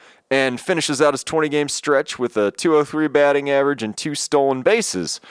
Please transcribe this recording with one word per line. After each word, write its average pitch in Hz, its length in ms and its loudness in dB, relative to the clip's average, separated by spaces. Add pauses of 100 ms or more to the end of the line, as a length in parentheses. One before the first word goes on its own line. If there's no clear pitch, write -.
(300)
and 131 300 0
finishes 156 420 -2
out 147 120 4
his - 100 -8
twenty-game 147 440 -2
stretch - 500 -2
with 120 180 -4
a 104 140 2
two 160 260 0
oh 147 80 4
three 151 240 -2
batting 143 420 2
average 139 320 0
and 107 140 -4
two 151 180 -6
stolen 139 480 0
bases. 165 580 0 (100)